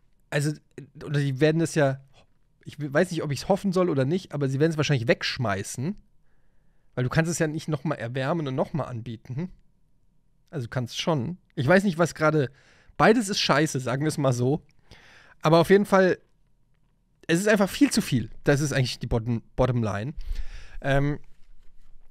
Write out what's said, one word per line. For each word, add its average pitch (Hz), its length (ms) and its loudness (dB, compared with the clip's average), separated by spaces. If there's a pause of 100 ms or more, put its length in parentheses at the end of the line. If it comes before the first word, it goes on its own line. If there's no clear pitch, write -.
(300)
Also, 151 240 0 (500)
oder 147 160 0
die 139 180 -2
werden 160 220 4
das 160 160 -2
ja, 135 240 2 (640)
ich - 160 -18
weiß 147 320 0
nicht, 160 100 -4
ob 151 80 -4
ich's - 180 -4
hoffen 196 240 0
soll 180 180 2
oder 135 140 0
nicht, 175 280 -4
aber 143 160 -2
sie 135 100 -2
werden 160 140 4
es 151 40 -4
wahrscheinlich 139 300 0
wegschmeißen, 120 880 -2 (1040)
weil 127 80 -2
du 127 60 -2
kannst 160 200 0
es 165 80 -4
ja 165 80 2
nicht 151 220 -6
noch 156 160 -4
mal 147 100 -2
erwärmen 131 540 -4
und 131 80 -4
noch 175 160 -2
mal 143 140 -2
anbieten. 120 640 -10 (960)
Also 135 160 -8
du - 40 -16
kannst - 300 -6
schon. 165 380 -2 (160)
Ich 131 140 -2
weiß 190 160 6
nicht, 180 120 0
was 165 200 0
gerade, 151 340 2 (460)
beides 208 320 4
ist 202 100 -4
scheiße, 147 400 2
sagen 127 240 -2
wir 156 60 0
es - 100 -2
mal 135 140 2
so. 123 320 0 (800)
Aber 160 180 6
auf 165 100 2
jeden 202 160 8
Fall, 190 320 4 (1080)
es 170 140 0
ist 208 80 0
einfach 202 200 4
viel 285 220 2
zu - 100 2
viel. 113 300 -2 (140)
Das 143 160 4
ist 147 120 -2
eigentlich 131 260 0
die - 80 -8
Bottom-, 117 360 -2 (140)
Bottomline. 120 580 0 (640)
Ähm, 139 380 0 (920)